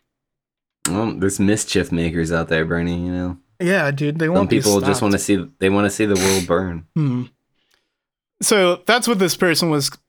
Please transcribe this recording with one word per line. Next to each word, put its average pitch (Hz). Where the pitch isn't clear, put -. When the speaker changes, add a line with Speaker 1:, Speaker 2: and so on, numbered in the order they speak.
Speaker 1:
Well, 104
there's 95
mischief 101
makers 85
out 82
there, 80
Bernie, 85
you 87
know? 90
Speaker 2:
Yeah, 175
dude, 147
they 160
Speaker 1:
Some 170
Speaker 2:
won't 196
be -
Speaker 1:
people 101
just 98
Speaker 2:
stopped. -
Speaker 1:
wanna 101
see, 92
they 95
wanna 101
see 110
the 101
world 95
burn. 85
Speaker 2:
Hmm. 127
So 185
that's 233
what 220
this 175
person 170
was, 143